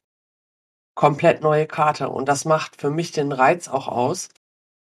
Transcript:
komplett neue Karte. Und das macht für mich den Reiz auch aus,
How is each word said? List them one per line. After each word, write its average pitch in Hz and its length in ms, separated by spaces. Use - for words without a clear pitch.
komplett 151 480
neue 151 240
Karte. 151 440
Und 135 200
das 143 160
macht 160 340
für 143 120
mich 165 200
den 143 200
Reiz 143 360
auch - 200
aus, 135 420